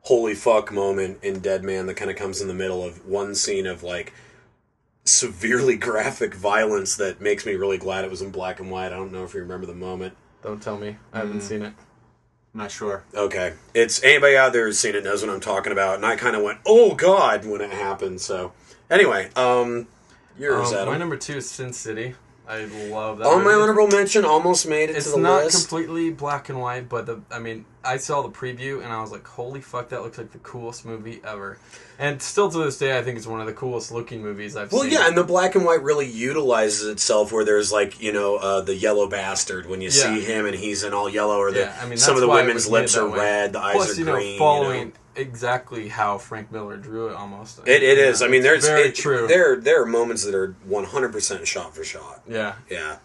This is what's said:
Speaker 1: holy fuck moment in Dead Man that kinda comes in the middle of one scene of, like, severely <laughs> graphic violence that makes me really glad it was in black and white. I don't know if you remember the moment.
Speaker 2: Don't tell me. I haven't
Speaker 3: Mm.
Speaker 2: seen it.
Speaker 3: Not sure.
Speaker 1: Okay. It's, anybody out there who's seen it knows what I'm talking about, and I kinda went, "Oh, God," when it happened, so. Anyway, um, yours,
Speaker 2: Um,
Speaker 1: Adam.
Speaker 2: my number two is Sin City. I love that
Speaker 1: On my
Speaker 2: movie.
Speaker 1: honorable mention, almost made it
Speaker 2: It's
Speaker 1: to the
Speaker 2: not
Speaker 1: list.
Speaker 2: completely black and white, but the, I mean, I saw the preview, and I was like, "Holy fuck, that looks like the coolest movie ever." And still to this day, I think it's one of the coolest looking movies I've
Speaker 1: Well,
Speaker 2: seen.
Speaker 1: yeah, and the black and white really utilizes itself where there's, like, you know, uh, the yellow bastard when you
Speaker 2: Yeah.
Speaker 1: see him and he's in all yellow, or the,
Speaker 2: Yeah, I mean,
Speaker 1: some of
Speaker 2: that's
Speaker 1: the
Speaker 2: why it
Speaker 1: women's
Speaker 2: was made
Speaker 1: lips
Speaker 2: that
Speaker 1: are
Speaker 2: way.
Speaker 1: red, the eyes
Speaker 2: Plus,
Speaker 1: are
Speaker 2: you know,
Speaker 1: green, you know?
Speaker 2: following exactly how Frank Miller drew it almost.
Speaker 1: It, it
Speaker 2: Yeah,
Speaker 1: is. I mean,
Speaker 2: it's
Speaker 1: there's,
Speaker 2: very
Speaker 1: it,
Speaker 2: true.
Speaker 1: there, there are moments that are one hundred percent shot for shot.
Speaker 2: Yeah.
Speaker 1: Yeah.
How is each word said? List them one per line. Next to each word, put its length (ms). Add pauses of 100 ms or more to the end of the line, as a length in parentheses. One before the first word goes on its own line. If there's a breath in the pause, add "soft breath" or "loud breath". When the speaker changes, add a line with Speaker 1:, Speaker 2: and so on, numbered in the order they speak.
Speaker 1:
holy 320
fuck 380
moment 500
in 180
Dead 240
Man 240
that 80
kinda 180
comes 280
in 60
the 60
middle 300
of 220
one 300
scene 320
of, 160
like, 300 (920 soft breath)
severely 720
<laughs> 20
graphic 560
violence 640
that 260
makes 240
me 100
really 220
glad 260
it 80
was 100
in 100
black 280
and 120
white. 160
I 80
don't 160
know 120
if 100
you 80
remember 260
the 80
moment. 400 (260)
Speaker 2:
Don't 200
tell 160
me. 200 (160)
I 60
haven't 200
Speaker 3:
Mm. 40
Speaker 2:
seen 180
it. 120 (800)
Speaker 3:
Not 180
sure. 320 (120)
Speaker 1:
Okay. 380 (200)
It's, 300
anybody 320
out 180
there 120
who's 140
seen 160
it 80
knows 200
what 80
I'm 80
talking 320
about, 240
and 100
I 120
kinda 240
went, 240
"Oh, 300
God," 500
when 160
it 100
happened, 480
so. 320 (380 soft breath)
Anyway, 480
um, 500 (500 soft breath)
yours, 320
Speaker 2:
Um, 60
Speaker 1:
Adam. 140
Speaker 2:
my 80
number 180
two 220
is 120
Sin 220
City. 440 (300)
I 200
love 540
that 80
Speaker 1:
On 180
my 60
Speaker 2:
movie. 100
Speaker 1:
honorable 260
mention, 380
almost 420
made 220
it 80
Speaker 2:
It's 80
Speaker 1:
to 80
the 60
Speaker 2:
not 260
Speaker 1:
list. 140 (100)
Speaker 2:
completely 400
black 400
and 100
white, 300
but 160
the, 160 (100)
I 80
mean, 240 (220)
I 100
saw 260
the 80
preview, 540
and 80
I 80
was 140
like, 120
"Holy 360
fuck, 260
that 140
looks 160
like 160
the 60
coolest 440
movie 400
ever." 340 (440 loud breath)
And 180
still 300
to 80
this 220
day, 180
I 60
think 160
it's 80
one 140
of 40
the 80
coolest 380
looking 320
movies 340
I've 140
Speaker 1:
Well, 100
Speaker 2:
seen. 120
Speaker 1:
yeah, 140
and 80
the 80
black 300
and 100
white 200
really 240
utilizes 800
itself 440
where 140
there's, 260
like, 300
you 100
know, 260
uh, 240
the 120
yellow 340
bastard 600
when 120
you 80
Speaker 2:
Yeah. 260
Speaker 1:
see 60
him 260
and 80
he's 280
in 120
all 120
yellow, 300
or 140
the, 80
Speaker 2:
Yeah, 200
I 60
mean, 140
Speaker 1:
some 160
of 60
Speaker 2:
that's 0
Speaker 1:
the 60
Speaker 2:
why 120
it 80
Speaker 1:
women's 180
Speaker 2:
was 60
made 80
Speaker 1:
lips 160
Speaker 2:
that 80
Speaker 1:
are 40
Speaker 2:
way. 120
Speaker 1:
red, 340
the 60
eyes 160
Speaker 2:
Plus, 200
Speaker 1:
are 40
Speaker 2:
you 60
know, 100
Speaker 1:
green, 100
you 80
know? 60
Speaker 2:
following 540 (220)
exactly 760
how 280
Frank 340
Miller 260
drew 320
it 60
almost. 520
Speaker 1:
It, 160
it 160
Speaker 2:
Yeah, 60
Speaker 1:
is. 180
I 60
mean, 140
Speaker 2:
it's 20
Speaker 1:
there's, 200
Speaker 2:
very 220
Speaker 1:
it, 80
Speaker 2:
true. 320
Speaker 1:
there, 300
there 260
are 20
moments 400
that 80
are 220 (100)
one 200
hundred 260
percent 360
shot 280
for 80
shot. 440
Speaker 2:
Yeah. 260 (140)
Speaker 1:
Yeah. 380